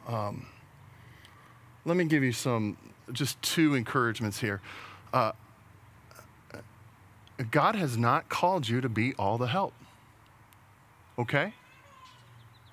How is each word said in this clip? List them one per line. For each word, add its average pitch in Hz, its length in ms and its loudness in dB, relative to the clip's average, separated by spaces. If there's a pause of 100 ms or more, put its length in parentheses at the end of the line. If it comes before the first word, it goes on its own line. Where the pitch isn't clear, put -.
um, 107 400 -6 (1400)
let 170 100 2
me 180 80 2
give 151 180 4
you 127 100 2
some, 113 440 -2 (360)
just 131 280 -4
two 156 340 2
encouragements 117 680 0
here. 101 200 -2 (520)
Uh, 117 200 2 (2250)
God 170 260 4
has 143 200 0
not 120 320 2
called 175 400 0
you 123 140 0
to 131 80 -2
be 113 240 0
all 101 240 0
the 123 80 0
help, 175 260 -2 (1500)
okay? 143 360 -2 (1200)